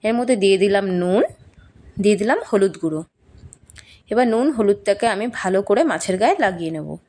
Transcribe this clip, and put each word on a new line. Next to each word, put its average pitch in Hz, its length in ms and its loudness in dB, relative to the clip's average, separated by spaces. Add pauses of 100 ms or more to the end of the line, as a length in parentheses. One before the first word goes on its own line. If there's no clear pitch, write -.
এর 220 120 0
মধ্যে 240 220 0
দিয়ে 196 220 2
দিলাম 196 260 2 (160)
নুন, 180 220 2 (800)
দিয়ে 208 140 4
দিলাম 220 220 0 (140)
হলুদ 196 300 2
গুঁড়ো। 156 180 -4 (1080)
এবার 240 180 2
নুন 226 220 2
হলুদটাকে 202 560 0
আমি 214 260 -2
ভালো 190 300 -2
করে 320 220 2
মাছের 185 340 -2
গায়ে 302 200 2
লাগিয়ে 175 320 -2
নেব। 151 180 -8 (200)